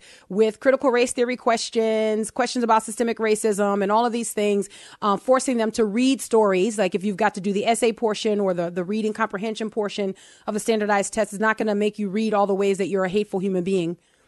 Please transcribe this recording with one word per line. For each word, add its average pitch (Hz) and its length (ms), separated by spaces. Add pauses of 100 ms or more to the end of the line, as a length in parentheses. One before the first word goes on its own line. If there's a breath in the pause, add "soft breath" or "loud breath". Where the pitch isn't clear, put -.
(300 loud breath)
with 214 300
critical 269 320
race 240 220
theory 247 240
questions, 220 920
questions 247 320
about 220 200
systemic 226 360
racism, 208 640
and 196 80
all 226 140
of 240 60
these 233 220
things, 208 340 (340 loud breath)
uh, 208 140
forcing 254 420
them 220 140
to 220 140
read 247 360
stories. 208 560
Like 190 180
if 175 100
you've 202 120
got 208 180
to 196 60
do 196 120
the 196 140
essay 226 260
portion 208 480
or 190 120
the, 175 180
the 180 120
reading 214 300
comprehension 220 560
portion 202 460 (320 loud breath)
of 214 60
the 214 60
standardized 208 540
test, 208 180
it's 196 80
not 220 180
gonna 214 180
make 208 240
you 208 100
read 214 240
all 202 140
the 196 80
ways 196 240
that 196 80
you're 190 180
a 185 40
hateful 208 300
human 185 240
being 175 320 (320)